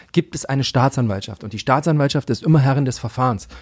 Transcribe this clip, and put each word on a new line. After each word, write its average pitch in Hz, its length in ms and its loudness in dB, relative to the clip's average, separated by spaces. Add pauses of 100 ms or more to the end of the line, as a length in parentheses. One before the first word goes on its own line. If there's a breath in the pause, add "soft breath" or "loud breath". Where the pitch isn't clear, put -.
(120)
gibt 175 240 -2
es - 80 -8
eine 135 180 -2
Staatsanwaltschaft 110 800 0
und 101 100 -10
die 110 60 -8
Staatsanwaltschaft 143 720 0
ist 113 140 -2
immer 156 160 6
Herrin 135 240 2
des 127 160 -4
Verfahrens. 120 480 -2 (140 loud breath)